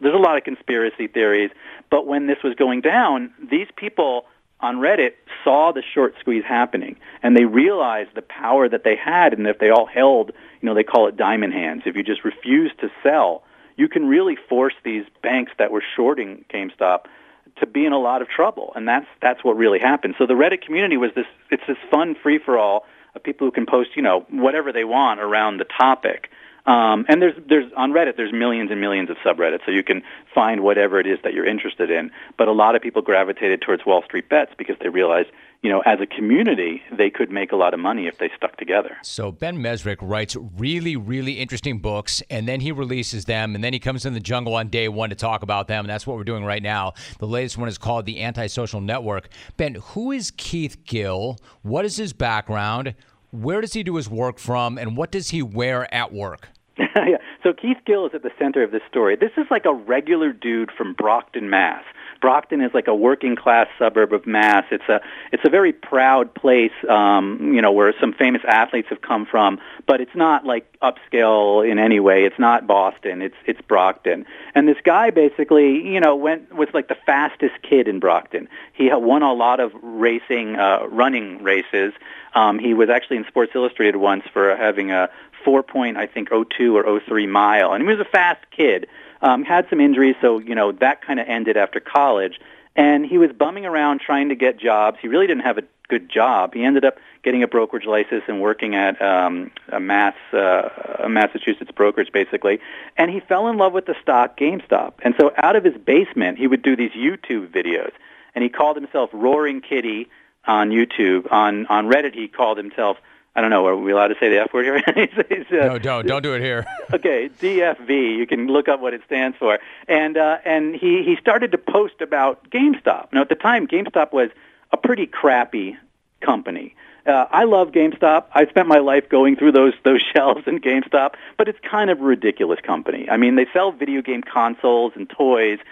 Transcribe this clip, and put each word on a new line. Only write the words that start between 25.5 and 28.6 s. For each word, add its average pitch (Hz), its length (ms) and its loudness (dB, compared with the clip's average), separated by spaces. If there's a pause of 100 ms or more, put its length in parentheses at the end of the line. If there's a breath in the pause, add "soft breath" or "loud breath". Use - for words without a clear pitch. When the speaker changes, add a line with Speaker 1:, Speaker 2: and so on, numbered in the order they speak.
Speaker 1:
the 92 80 -6
topic. - 640 0 (360 loud breath)
Um, 113 440 2
and 160 120 4
there's, 170 140 2 (100)
there's, 139 300 2
on 135 160 -2
Reddit, 151 240 0
there's 110 160 -6
millions 117 400 -4